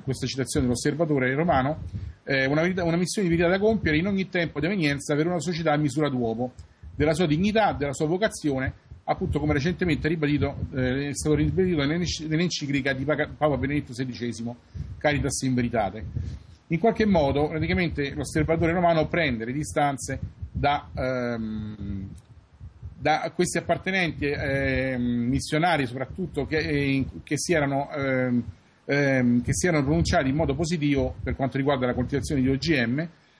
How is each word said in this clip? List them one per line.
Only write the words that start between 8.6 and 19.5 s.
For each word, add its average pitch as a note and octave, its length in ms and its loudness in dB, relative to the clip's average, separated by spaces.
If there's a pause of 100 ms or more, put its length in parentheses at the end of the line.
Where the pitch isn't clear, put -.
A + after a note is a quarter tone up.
appunto - 340 -2
come D3+ 140 0
recentemente D#3 560 0
ribadito, C#3+ 480 0 (180)
eh, C3+ 360 -2
è C3+ 40 -8
stato D3+ 220 2
ribadito D3+ 480 2
nell'enci-, D#3 420 -2
nell'enciclica C#3+ 680 0
di C3 120 -4
Paca-, D3 320 0
Papa D3+ 200 2
Benedetto C3+ 380 -2
sedicesimo, A#2 640 -6 (420)
Caritas C#3 440 0
in C3 120 2
Veritate. A2 500 0 (640)
In E3 100 0
qualche A3+ 260 4
modo, D3+ 440 4
praticamente, D#3+ 640 0
l'Osservatore D#3+ 580 0
Romano E3+ 340 4
prende C#3 380 0
le A#2+ 80 -4